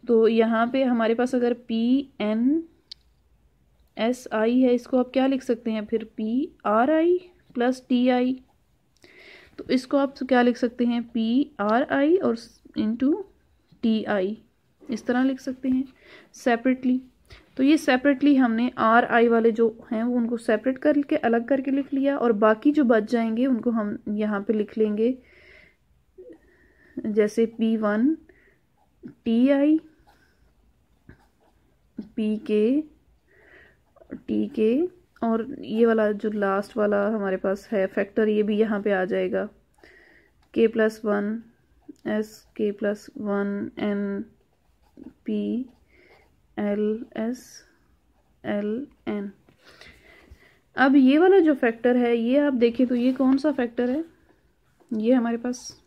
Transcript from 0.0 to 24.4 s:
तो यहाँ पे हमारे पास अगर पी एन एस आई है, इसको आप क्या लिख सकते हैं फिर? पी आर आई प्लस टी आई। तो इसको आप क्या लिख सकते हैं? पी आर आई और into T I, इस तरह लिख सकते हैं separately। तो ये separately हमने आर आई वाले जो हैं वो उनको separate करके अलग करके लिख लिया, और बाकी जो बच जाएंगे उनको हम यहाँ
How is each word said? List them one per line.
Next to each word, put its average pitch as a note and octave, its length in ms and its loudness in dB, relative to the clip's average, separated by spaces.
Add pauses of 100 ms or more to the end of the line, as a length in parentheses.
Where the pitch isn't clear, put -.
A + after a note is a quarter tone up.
तो A3+ 240 4
यहाँ A3+ 440 2
पे C4+ 120 0
हमारे A#3 320 0
पास B3 200 -2
अगर A#3+ 180 0 (140)
पी A#3+ 540 0
एन A#3 420 0 (1300)
एस A#3+ 360 -4
आई A3+ 280 2
है, B3+ 140 4
इसको A#3+ 240 -2
आप B3 140 -2
क्या C4 140 2
लिख C4+ 160 -2
सकते A#3 280 -4
हैं G#3+ 140 -6
फिर? A3 220 -4
पी A#3 500 -6 (100)
आर A3+ 240 2
आई E4+ 260 2 (380)
प्लस B3+ 340 -2
टी B3 200 2
आई। B3+ 300 0 (1200)
तो - 100 -14
इसको B3+ 280 -2
आप C#4 220 -2
क्या B3+ 220 2
लिख A#3+ 160 2
सकते - 280 -2
हैं? A#3+ 180 -2
पी A#3 580 -2
आर G#3+ 300 0
आई C#4+ 260 2
और B3 180 0 (420)
into A#3 360 0 (680)
T A3 220 0
I, G#3 320 -2 (440)
इस - 240 -10
तरह B3 180 0
लिख C4 160 -2
सकते C4 300 -8
हैं C4 160 0 (500)
separately। B3+ 680 0 (560)
तो C4 60 0
ये D4 140 4
separately C#4 580 2
हमने B3 440 2
आर A3+ 280 4
आई A#3+ 200 4
वाले A#3 240 4
जो A3+ 160 2 (240)
हैं A3+ 120 -4
वो B3 140 -2
उनको A#3 220 -2
separate A#3 380 -2
करके D4 400 0
अलग A#3 300 0
करके C4+ 240 -2
लिख C#4 220 -4
लिया, C#4 240 0
और A#3+ 160 0
बाकी A3 380 2
जो D4+ 140 2
बच A3 260 2
जाएंगे A#3 340 -2
उनको A#3+ 260 0
हम G#3+ 260 -4 (120)
यहाँ G#3 320 -4